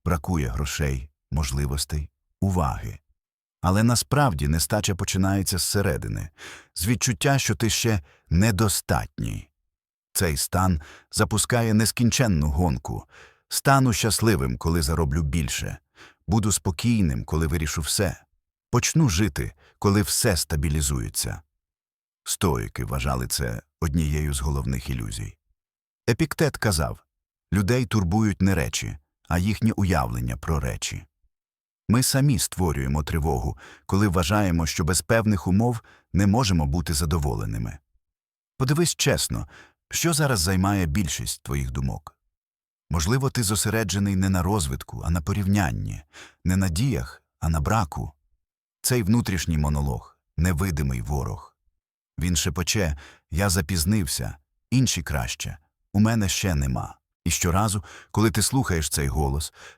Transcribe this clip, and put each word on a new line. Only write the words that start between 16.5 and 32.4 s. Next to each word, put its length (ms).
спокійним, 760
коли 220
вирішу 340
все. 420
Почну 400
жити, 440
коли 220
все 360
стабілізується. 1040
Стоїки 640
вважали 420
це 340
однією 540
з 80
головних 480
ілюзій. 480
Епіктет 480
казав: 480
«Людей 320
турбують 560
не 140
речі, 420
а 100
їхнє 340
уявлення 640
про 220
речі». 460
Ми 140
самі 360
створюємо 640